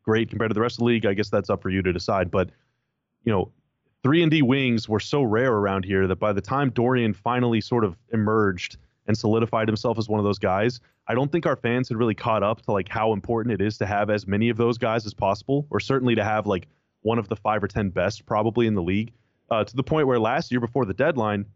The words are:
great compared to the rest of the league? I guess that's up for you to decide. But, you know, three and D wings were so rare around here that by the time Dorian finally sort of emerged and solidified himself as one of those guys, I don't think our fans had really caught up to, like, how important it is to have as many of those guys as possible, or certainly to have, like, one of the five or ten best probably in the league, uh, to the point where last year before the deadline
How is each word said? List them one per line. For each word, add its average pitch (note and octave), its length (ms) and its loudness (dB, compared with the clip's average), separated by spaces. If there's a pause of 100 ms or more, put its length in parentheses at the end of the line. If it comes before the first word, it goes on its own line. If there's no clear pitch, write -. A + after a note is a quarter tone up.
great A2 300 0
compared A2 180 -2
to A2 60 -2
the G#2+ 60 0
rest A#2+ 160 -2
of - 20 -14
the A#2+ 60 0
league? A#2 200 2
I G2+ 80 2
guess G2+ 160 -2
that's G#2 220 -2
up G2 100 -2
for - 80 -6
you F#2 140 0
to F2+ 100 0
decide. F#2 380 -2
But, F#2 180 0 (720)
you A#2+ 80 0
know, G2 200 0 (500)
three D#3+ 220 4
and D#3+ 80 4
D D#3+ 100 4
wings B2+ 480 2
were G#2+ 100 0
so D3 220 -2
rare A#2+ 320 2
around G2 320 0
here F#2+ 220 2
that F#2 80 0
by G#2+ 180 0
the G2 80 -2
time C3+ 300 -2
Dorian A#2+ 420 2
finally A#2 480 0
sort A#2 220 0
of F#2 120 -2 (160)
emerged G#2+ 680 0 (280)
and G#2+ 100 0
solidified A2 520 0
himself A2 320 -2
as A2 100 -4
one G#2+ 100 0
of G#2 40 0
those G2+ 160 0
guys, G#2+ 400 0 (280)
I G#2+ 60 -2
don't C#3 180 0
think E3+ 140 -2
our D3+ 100 0
fans A#2+ 340 -2
had A2+ 80 -4
really A2 180 2
caught A2+ 260 0
up G#2 220 0
to, - 80 -4
like, G2 180 -2
how A2 240 0
important A2+ 400 -2
it F#2+ 100 0
is G#2+ 140 -2
to G#2+ 80 -2
have G2+ 240 0
as G#2+ 160 0
many G2+ 240 2
of A2+ 80 0
those A#2 220 2
guys A2+ 260 -2
as G2+ 80 -10
possible, C3 560 -2
or G2+ 100 -2
certainly B2+ 360 2
to G#2+ 80 0
have, G#2+ 240 -2
like, F#2+ 200 -2 (340)
one A2+ 180 0
of G#2+ 100 -6
the A2+ 60 -2
five G#2+ 280 -2
or G2+ 40 -2
ten G2+ 240 -2
best F#2 340 -2
probably A2+ 400 0
in A2 80 2
the G2 80 0
league, G2 320 -2 (380)
uh, A2 120 2
to A2+ 120 -6
the C3+ 80 -2
point D#3 240 0
where B2 120 2
last B2 300 0
year B2 100 -2
before A#2+ 260 -2
the G2 100 -6
deadline A2 500 0 (100)